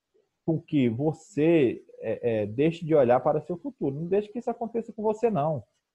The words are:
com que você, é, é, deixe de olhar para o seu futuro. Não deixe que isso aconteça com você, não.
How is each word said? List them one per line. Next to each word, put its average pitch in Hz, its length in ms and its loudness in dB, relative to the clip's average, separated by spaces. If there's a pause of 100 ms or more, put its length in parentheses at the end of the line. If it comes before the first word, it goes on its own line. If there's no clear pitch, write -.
(460)
com 160 120 0
que 135 300 2
você, 147 960 0 (140)
é, 110 440 -2
é, 104 40 -2
deixe 156 400 -2
de 151 80 0
olhar 127 260 6
para 151 180 0
o 147 40 -6
seu - 160 -8
futuro. 143 380 -6
Não 160 100 -8
deixe 202 220 0
que 226 100 -10
isso 240 100 -6
aconteça 233 440 -6
com 220 100 -10
você, 214 260 0
não. 151 340 -2 (320)